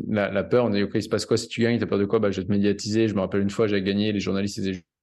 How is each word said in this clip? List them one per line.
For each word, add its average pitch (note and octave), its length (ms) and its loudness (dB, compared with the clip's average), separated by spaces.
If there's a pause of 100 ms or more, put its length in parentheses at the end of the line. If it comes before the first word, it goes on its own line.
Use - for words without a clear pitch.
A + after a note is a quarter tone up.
la, G2+ 220 0
la G2 120 0
peur, B2 220 2
on A2 40 0
dit, G2+ 140 0
ok, G2+ 120 -2
il G#2+ 80 0
se - 60 -10
passe G#2 160 -2
quoi A#2 120 2
si - 120 -6
tu - 120 -6
gagnes ? A#2 180 2
T'as G#2+ 60 0
peur G2 140 0
de G2+ 60 2
quoi ? A2 140 2
Bah, G#2 120 2
je F#2+ 100 -4
vais F2 60 -6
te G#2 40 -4
médiatiser. G#2 560 2
Je G2+ 80 -2
me G2+ 60 0
rappelle G2 200 0
une G2+ 80 0
fois, A2 180 0
j'avais G2+ 160 0
gagné, G2+ 280 0
les G2+ 80 -2
journalistes G2 400 -2
étaient F#2+ 220 -4 (220)